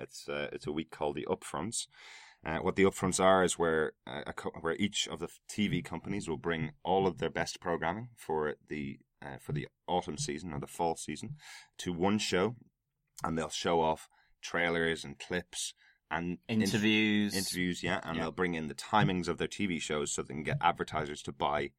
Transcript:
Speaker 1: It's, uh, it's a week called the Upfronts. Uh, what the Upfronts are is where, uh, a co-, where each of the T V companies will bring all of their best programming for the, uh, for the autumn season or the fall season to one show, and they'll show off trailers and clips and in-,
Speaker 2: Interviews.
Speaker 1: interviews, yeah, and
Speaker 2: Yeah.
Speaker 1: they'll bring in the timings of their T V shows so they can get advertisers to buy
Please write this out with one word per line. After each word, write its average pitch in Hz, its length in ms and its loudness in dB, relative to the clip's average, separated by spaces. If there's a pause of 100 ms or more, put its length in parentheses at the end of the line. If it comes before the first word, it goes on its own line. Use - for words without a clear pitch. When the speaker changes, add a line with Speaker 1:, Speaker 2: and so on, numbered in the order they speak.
Speaker 1:
It's, - 260 -14
uh, 71 240 -4
it's - 140 -8
a 78 60 -2
week 80 180 -4
called 73 260 -4
the 76 140 -6
Upfronts. 90 560 -4 (580)
Uh, 80 140 -2
what 90 180 0
the 95 80 8
Upfronts 95 340 4
are 95 240 8
is 87 160 2
where, 80 340 4 (140)
uh, 67 200 -8
a - 80 -6
co-, - 260 -8
where 82 160 0
each - 320 0
of 80 120 -6
the 82 80 -4 (200)
T 104 180 0
V 90 140 2
companies 95 480 -6
will 80 80 -2
bring 80 360 -2 (120)
all 95 220 4
of 85 100 0
their 82 140 0
best - 280 -4
programming 87 580 -2
for 76 400 -2 (120)
the, 71 300 -6 (260)
uh, 69 160 -12
for - 120 -8
the 73 140 -4 (220)
autumn 87 300 -2
season 76 340 -6
or 71 80 -6
the 69 60 -8
fall 85 280 0
season 90 420 -8 (420)
to - 140 -4
one 95 260 2
show, 104 360 2 (680)
and 82 140 0
they'll 78 100 0
show 85 320 2
off 80 280 2 (340)
trailers 85 640 2
and 69 140 -12
clips - 540 -4 (360)
and 85 300 -2 (100)
in-, 110 140 4
Speaker 2:
Interviews. 104 720 4
Speaker 1:
interviews, 90 480 -2
yeah, 90 220 0
and 82 120 -4
Speaker 2:
Yeah. 92 80 0
Speaker 1:
they'll 80 60 -2
bring 87 240 0
in 78 140 -2
the 69 80 -8
timings 98 500 2
of 82 120 0
their 80 100 0
T - 180 -2
V 85 140 -2
shows 73 320 -2
so - 100 -4
they 69 120 -10
can 78 100 -4
get 76 160 -2
advertisers 78 600 0
to - 100 -8
buy 71 460 0